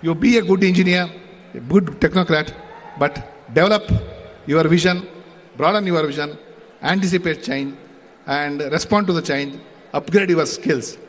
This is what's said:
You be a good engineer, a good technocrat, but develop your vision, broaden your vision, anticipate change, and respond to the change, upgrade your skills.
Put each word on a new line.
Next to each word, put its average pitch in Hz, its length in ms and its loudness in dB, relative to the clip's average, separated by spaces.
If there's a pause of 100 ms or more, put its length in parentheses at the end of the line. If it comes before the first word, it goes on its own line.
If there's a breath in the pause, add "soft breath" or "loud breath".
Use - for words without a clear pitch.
You 165 140 0
be 233 220 4
a 220 40 4
good 185 220 2
engineer, 180 460 2 (440)
a - 60 -12
good 160 260 2 (160)
technocrat, 160 520 0 (460)
but 143 320 -2 (220)
develop 208 360 2 (560)
your 156 220 2
vision, 180 400 2 (500)
broaden 190 280 2
your 165 200 0
vision, 147 320 -6 (440)
anticipate 180 600 -2
change, 139 320 -6 (520)
and 143 340 -4 (100)
respond 196 360 0
to 185 60 2
the 165 80 0
change, 143 340 -4 (380)
upgrade 180 360 0
your 160 160 2
skills. - 520 -4 (120)